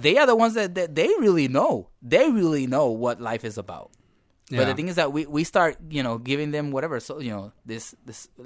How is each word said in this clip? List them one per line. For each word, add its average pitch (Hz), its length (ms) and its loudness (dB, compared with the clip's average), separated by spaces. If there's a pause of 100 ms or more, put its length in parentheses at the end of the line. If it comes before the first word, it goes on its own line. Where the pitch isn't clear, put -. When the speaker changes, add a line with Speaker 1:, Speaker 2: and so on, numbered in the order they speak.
Speaker 1:
they 151 180 4
are 233 80 6
the 240 80 6
ones 226 200 4
that, 196 200 -2
that 170 200 -6
they 165 140 2 (120)
really 175 280 4
know. 135 400 0 (140)
They 180 280 4
really 160 360 2
know 135 240 2
what 117 300 -2
life 113 260 -6
is 104 120 -10
about. 95 320 -14 (600)
But 127 100 -2
the 131 80 2
Speaker 2:
Yeah. 135 60 -2
Speaker 1:
thing 156 140 -6
is 175 80 -8
that 151 160 0
we, 151 140 -4
we 147 180 -2
start, 165 320 2 (140)
you 147 120 -4
know, 117 160 -2
giving 143 340 -4
them 147 200 -4
whatever, 135 280 -4
so, 147 200 -10
you 123 100 -6
know, 101 220 -10 (140)
this, 113 280 -10 (120)
this, - 220 -16 (180)